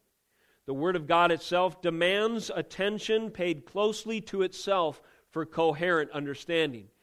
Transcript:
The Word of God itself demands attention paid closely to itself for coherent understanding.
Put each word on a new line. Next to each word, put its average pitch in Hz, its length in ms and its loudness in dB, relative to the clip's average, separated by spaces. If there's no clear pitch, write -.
The 135 80 -6
Word 170 220 0
of 156 100 -4
God 170 260 6
itself 175 500 0
demands 196 760 0
attention 208 720 -2
paid 175 360 -4
closely 214 560 -2
to 196 200 -4
itself 185 600 0
for 160 160 -6
coherent 160 640 2
understanding. 143 760 -4